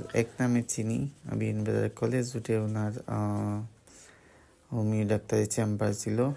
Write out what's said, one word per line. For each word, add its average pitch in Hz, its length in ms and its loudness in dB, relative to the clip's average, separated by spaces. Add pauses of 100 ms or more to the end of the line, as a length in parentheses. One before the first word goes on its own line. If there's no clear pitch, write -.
(140)
এক 117 140 2 (120)
নামে 120 240 4
চিনি। 120 460 -2 (160)
বিএন 107 380 -2
বাজার 107 260 2
কলেজ 120 460 -2
রোডে 110 220 0
ওনার, 107 340 0 (160)
আহ, - 1700 -6
হোমিও 107 320 2
ডাক্তারের 107 420 2
চেম্বার 104 440 2
ছিল, 113 440 0